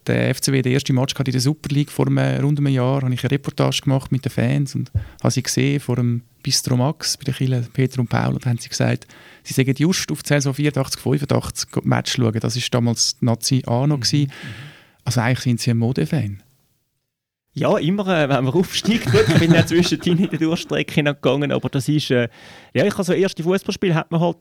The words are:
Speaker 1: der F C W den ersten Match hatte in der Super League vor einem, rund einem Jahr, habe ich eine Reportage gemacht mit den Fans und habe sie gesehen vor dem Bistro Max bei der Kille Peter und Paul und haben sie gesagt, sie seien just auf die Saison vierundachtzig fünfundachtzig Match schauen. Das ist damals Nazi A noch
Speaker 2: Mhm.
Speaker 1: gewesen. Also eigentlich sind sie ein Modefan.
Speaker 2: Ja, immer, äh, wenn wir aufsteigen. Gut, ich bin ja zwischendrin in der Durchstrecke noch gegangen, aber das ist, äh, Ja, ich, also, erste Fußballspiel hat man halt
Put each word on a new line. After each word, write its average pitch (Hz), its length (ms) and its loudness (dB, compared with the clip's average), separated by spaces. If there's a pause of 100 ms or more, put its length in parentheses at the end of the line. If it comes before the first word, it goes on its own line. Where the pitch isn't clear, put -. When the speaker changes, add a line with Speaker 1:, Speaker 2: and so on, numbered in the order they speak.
Speaker 1:
der 120 240 2
F 131 100 -4
C - 100 0
W 135 120 2
den 123 100 0
ersten 139 220 0
Match 127 180 0
hatte 135 160 -2
in 123 40 -2
der 127 80 0
Super 143 320 -2
League 143 180 0
vor 135 160 0
einem, 135 360 0
rund 147 140 2
einem 143 160 2
Jahr, 131 300 0
habe 127 100 0
ich 120 100 -4
eine 123 80 0
Reportage 135 520 -2
gemacht 135 280 0
mit 131 140 -2
den 127 60 -4
Fans 135 420 0
und 127 180 -6 (300)
habe 120 100 2
sie 123 120 -2
gesehen 139 360 0
vor 123 180 -2
dem 120 260 0 (180)
Bistro - 340 -2
Max 131 420 -2
bei - 80 -10
der 135 100 -2
Kille 127 360 -2
Peter 131 280 -2
und 120 100 0
Paul 120 240 0
und 131 140 -6
haben 120 100 0
sie - 120 -12
gesagt, 120 360 -2 (380)
sie - 100 -10
seien 131 240 2
just 160 340 0
auf 151 120 -6
die - 60 -10
Saison 139 260 0
vierundachtzig 143 440 -2
fünfundachtzig 123 680 -2 (140)
Match 120 320 0
schauen. 113 240 2
Das 113 180 -2
ist - 160 -4
damals 117 480 0
Nazi 123 460 0
A 120 200 0
noch 151 100 2
Speaker 2:
Mhm. 127 40 -4
Speaker 1:
gewesen. 143 300 0 (720)
Also 117 160 0
eigentlich 120 200 2
sind 120 200 0
sie - 100 0
ein 117 60 2
Modefan. 117 640 0 (1120)
Speaker 2:
Ja, 151 220 2
immer, 190 300 0
äh, 160 220 2
wenn 131 160 2
wir 131 100 0
aufsteigen. 185 560 0
Gut, - 160 6
ich 165 120 6
bin 165 140 6
ja 135 100 6
zwischendrin 170 540 2
in 175 120 2
der 151 100 -4
Durchstrecke 156 640 -2
noch 143 180 -2
gegangen, 139 300 2
aber 131 180 -2
das 139 180 -2
ist, 147 220 0
äh, 123 180 2 (480)
Ja, 127 120 2
ich, 202 100 -2
also, 180 160 0
erste 175 300 0
Fußballspiel 190 500 0
hat 160 160 -2
man 165 100 0
halt 170 220 0